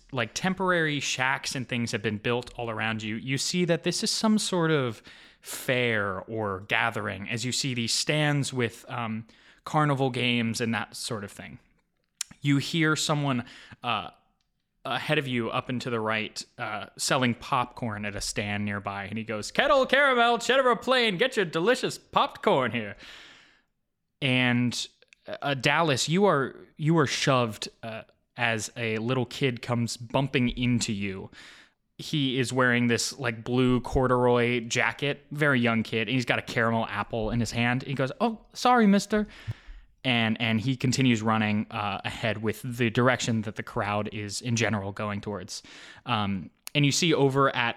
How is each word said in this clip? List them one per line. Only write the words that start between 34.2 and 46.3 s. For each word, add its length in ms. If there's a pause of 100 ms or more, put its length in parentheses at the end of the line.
jacket, 680
very 280
young 240
kid, 260
and 20
he's 160
got 120
a 40
caramel 480
apple 400
in 100
his 100
hand. 340
He 100
goes, 260
"Oh, 180 (140)
sorry, 340
mister." 400 (800)
And, 360
and 200
he 160
continues 460
running, 480
uh, 340
ahead 380
with 200
the 280
direction 520
that 140
the 80
crowd 480
is 280
in 140
general 380
going 280
towards. 420 (420)
Um, 460 (260)